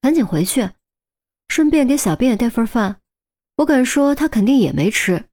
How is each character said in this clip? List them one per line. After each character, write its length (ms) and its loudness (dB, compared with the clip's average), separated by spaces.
赶 120 0
紧 120 2
回 180 -2
去， 280 -2
顺 220 0
便 180 2
给 80 2
小 200 -2
便 160 0
也 40 0
带 140 -2
份 180 -2
饭。 300 -4
我 80 2
敢 180 2
说 300 0
他 140 -2
肯 180 0
定 120 2
也 160 2
没 180 0
吃。 420 -2